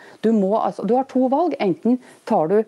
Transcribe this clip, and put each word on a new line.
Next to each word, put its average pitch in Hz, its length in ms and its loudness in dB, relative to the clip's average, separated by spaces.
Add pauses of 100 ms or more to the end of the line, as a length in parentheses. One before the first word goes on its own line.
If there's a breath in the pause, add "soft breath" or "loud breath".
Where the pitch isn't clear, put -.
(220 loud breath)
Du 220 100 2
må, 208 280 2
altså, - 240 -6
du 214 120 0
har 262 80 0
to 254 240 0
valg. 294 320 0
Enten 214 400 -2 (260 loud breath)
tar 170 220 0
du 208 200 2